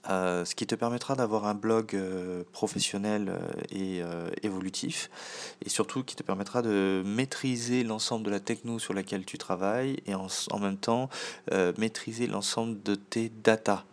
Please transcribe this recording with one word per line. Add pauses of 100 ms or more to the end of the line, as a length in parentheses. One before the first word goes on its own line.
Euh,
ce
qui
te
permettra
d'avoir
un
blog,
euh,
professionnel,
euh, (320)
et,
euh, (120)
évolutif, (540)
et
surtout
qui
te
permettra
de
maîtriser
l'ensemble
de
la
techno
sur
laquelle
tu
travailles,
et
en
s-,
en
même
temps, (440)
euh,
maîtriser
l'ensemble
de
tes
datas